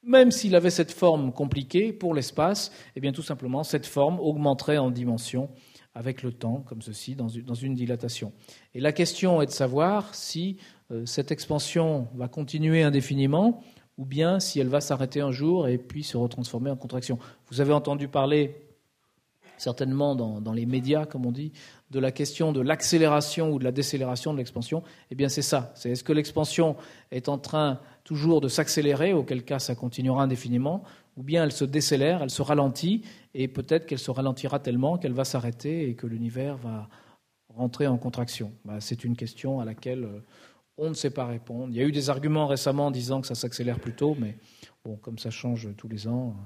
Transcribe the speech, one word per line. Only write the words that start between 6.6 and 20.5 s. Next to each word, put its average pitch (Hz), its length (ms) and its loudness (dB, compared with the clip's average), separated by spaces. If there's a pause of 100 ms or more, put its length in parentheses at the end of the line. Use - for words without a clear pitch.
comme 113 140 -12
ceci, 113 340 -10
dans 120 140 -4
une, 113 140 -10
dans 127 100 -8
une 131 200 -4
dilatation. 120 600 -4 (400)
Et 123 80 -6
la 147 100 4
question 170 500 2
est 147 40 4
de 135 60 -10
savoir 165 640 2
si, 185 440 -6 (340)
euh, 117 140 -6
cette 135 260 -4
expansion 151 840 0
va 123 120 -4
continuer 156 560 2
indéfiniment 143 800 4 (340)
ou 135 80 -8
bien 160 340 2
si 165 200 -2
elle 131 80 2
va 139 140 2
s'arrêter 139 400 -2
un 139 100 0
jour 151 360 2
et 123 100 2
puis 147 260 -8
se - 140 -6
retransformer 120 520 -2
en 139 60 -2
contraction. 127 420 -6 (300)
Vous 127 140 -2
avez 143 120 6
entendu 143 340 0
parler, 143 480 2 (1000)
certainement 135 580 0
dans, 110 260 -4
dans 110 100 -4